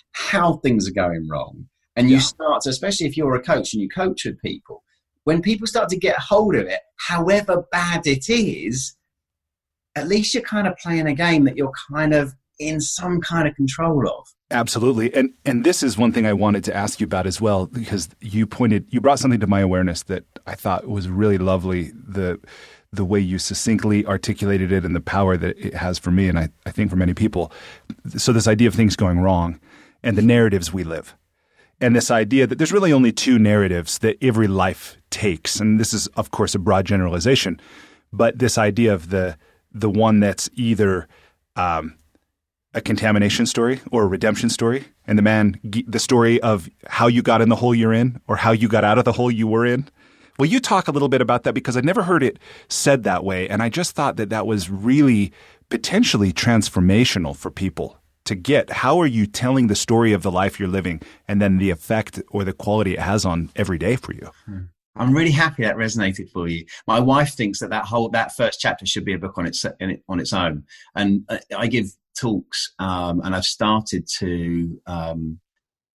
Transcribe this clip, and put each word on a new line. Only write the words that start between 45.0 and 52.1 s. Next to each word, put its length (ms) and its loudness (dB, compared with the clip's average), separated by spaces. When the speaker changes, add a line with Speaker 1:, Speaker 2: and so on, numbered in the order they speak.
Speaker 2:
and 140 2
the 40 4
man, 360 4
g-, 180 -4
the 100 -2
story 420 4
of 280 0
how 220 2
you 120 4
got 200 4
in 80 4
the 80 4
hole 180 2
you're 180 2
in 360 0
or 80 0
how 160 2
you 160 2
got 160 2
out 120 4
of 80 4
the 80 0
hole 180 0
you 180 -2
were 180 2
in. 220 -2
Will 80 2
you 140 2
talk 260 0
a 60 -4
little 160 2
bit 120 2
about 220 0
that? 100 -2
Because 240 -4
I 40 0
never 240 0
heard 180 2